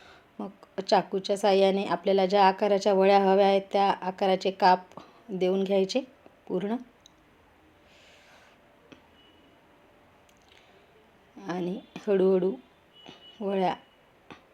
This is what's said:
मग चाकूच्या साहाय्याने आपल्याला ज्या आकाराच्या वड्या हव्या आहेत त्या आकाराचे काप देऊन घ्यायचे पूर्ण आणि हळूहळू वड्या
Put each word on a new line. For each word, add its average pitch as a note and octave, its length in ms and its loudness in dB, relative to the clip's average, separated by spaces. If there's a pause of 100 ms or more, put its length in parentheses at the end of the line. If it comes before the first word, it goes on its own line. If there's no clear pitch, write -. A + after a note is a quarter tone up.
(380)
मग - 420 -14
चाकूच्या G3 560 -2
साहाय्याने G3 500 2
आपल्याला G3 400 0
ज्या G3 200 4
आकाराच्या G3 480 0
वड्या G3 260 6
हव्या G3 260 4
आहेत G3 160 2 (100)
त्या G3 160 0 (140)
आकाराचे F#3+ 480 -2
काप F#3 480 0 (320)
देऊन F#3 340 -2
घ्यायचे F#3+ 360 -2 (480)
पूर्ण G3+ 280 -6 (4000)
आणि F#3 420 -8 (200)
हळूहळू F#3+ 540 0 (880)
वड्या F#3+ 340 -2 (800)